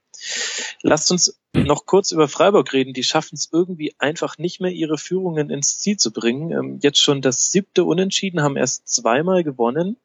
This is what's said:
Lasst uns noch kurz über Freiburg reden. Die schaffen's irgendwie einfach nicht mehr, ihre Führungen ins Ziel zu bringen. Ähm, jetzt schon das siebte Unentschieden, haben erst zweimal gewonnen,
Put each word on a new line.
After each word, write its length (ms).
Lasst 300
uns 280
noch 320
kurz 260
über 160
Freiburg 460
reden. 200
Die 100
schaffen's 480
irgendwie 480
einfach 400
nicht 220
mehr, 100
ihre 260
Führungen 540
ins 260
Ziel 200
zu 140
bringen. 400
Ähm, 300
jetzt 180
schon 220
das 300
siebte 320
Unentschieden, 580
haben 160
erst 300
zweimal 560
gewonnen, 600